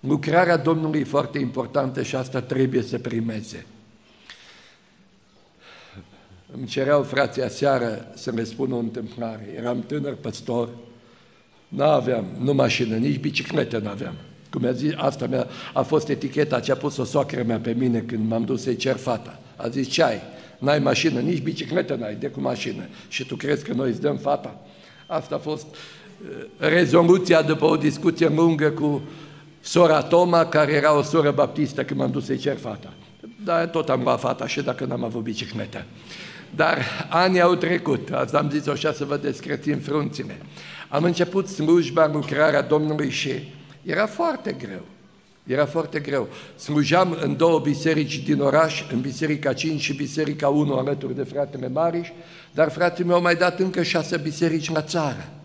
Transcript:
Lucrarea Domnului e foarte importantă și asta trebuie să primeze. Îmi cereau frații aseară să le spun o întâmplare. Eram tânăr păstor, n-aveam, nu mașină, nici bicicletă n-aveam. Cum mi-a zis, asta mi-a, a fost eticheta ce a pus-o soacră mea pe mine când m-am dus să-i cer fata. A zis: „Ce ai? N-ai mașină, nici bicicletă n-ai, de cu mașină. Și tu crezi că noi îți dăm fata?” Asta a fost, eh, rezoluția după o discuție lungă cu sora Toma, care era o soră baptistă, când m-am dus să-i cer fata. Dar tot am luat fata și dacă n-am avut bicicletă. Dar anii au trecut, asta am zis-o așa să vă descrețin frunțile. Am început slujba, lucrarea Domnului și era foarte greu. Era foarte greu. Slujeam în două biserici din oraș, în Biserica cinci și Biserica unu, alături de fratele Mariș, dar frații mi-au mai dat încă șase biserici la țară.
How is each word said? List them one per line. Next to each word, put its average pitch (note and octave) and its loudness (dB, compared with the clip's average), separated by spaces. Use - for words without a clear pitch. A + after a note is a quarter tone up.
Lucrarea D#3 2
Domnului D#3 2
e C3+ 0
foarte C#3+ -2
importantă C3 -2
și C3 -4
asta C3 -4
trebuie C3 0
să A#2 -6
primeze. A2+ -6
Îmi B2+ -10
cereau C#3 2
frații C3+ 0
aseară A#2+ 0
să - -8
le A2+ -2
spun B2+ -6
o B2 -2
întâmplare. A2+ -8
Eram A#2+ -4
tânăr C#3+ -4
păstor, A#2 -4
n-aveam, C3 2
nu C#3 2
mașină, B2 2
nici C3+ 0
bicicletă C#3+ -2
n-aveam. G#2 -6
Cum C3 -4
mi-a B2 0
zis, C#3 -2
asta C#3 -2
mi-a, B2 -2
a C3+ 0
fost C#3+ 0
eticheta C#3 0
ce B2+ 0
a B2+ 2
pus-o C#3+ -4
soacră C#3+ -2
mea A2+ 0
pe A#2 -2
mine B2 2
când A2 -4
m-am A2+ 0
dus B2 -2
să-i B2 -2
cer C3 -2
fata. - -6
A - -6
zis: C3 -4
„Ce - 2
ai? A#2 2
N-ai C#3+ 4
mașină, C3+ 2
nici D3+ -2
bicicletă D3+ -2
n-ai, A2 -6
de G#2 -8
cu C#3 -8
mașină. B2 -4
Și - -8
tu B2 -8
crezi C#3+ -2
că - -8
noi B2 0
îți A2 -4
dăm C#3+ 0
fata?” - -4
Asta D#3 -6
a C#3+ -2
fost, D3+ -8
eh, - -8
rezoluția E3+ 6
după D3+ 0
o D#3+ 6
discuție D#3 2
lungă D#3 4
cu D3 -2
sora D#3 6
Toma, E3+ 6
care D3+ 4
era D3+ 6
o D3 4
soră D3 2
baptistă, C#3 0
când C3+ -4
m-am C3 0
dus - -4
să-i C3 -4
cer C3+ -2
fata. G#2 -10
Dar E3+ 0
tot D#3+ -2
am C3 0
luat B2 2
fata - -4
și - -4
dacă C3+ -4
n-am B2 -4
avut A#2 -6
bicicletă. A2 -8
Dar D3+ 2
anii F3+ 4
au F3 8
trecut, D#3+ 0
asta C3+ 0
am C#3+ 0
zis-o D3 -2
așa D3 0
să D3 -4
vă C#3+ -2
descrețin C#3+ -4
frunțile. C#3 -4
Am D3 0
început F3 2
slujba, D#3+ 4
lucrarea C#3+ 2
Domnului D3+ 0
și C3+ -4
era F#3 0
foarte C4+ -4
greu. F#2+ -12
Era C#3+ 2
foarte D#3 -4
greu. C#3 -2
Slujeam D#3+ 2
în C#3+ 0
două E3 6
biserici D3 0
din C#3 0
oraș, D3+ 2
în A#2+ 0
Biserica C#3+ -2
cinci D#3 -2
și - -2
Biserica D3 -2
unu, D3 2
alături C3+ -2
de C#3+ -4
fratele C3+ -6
Mariș, E3 -2
dar D#3 4
frații F3 0
mi-au F3 6
mai F3 6
dat F3+ 2
încă F3+ 0
șase E3 0
biserici D#3 0
la D#3 0
țară. D3 -4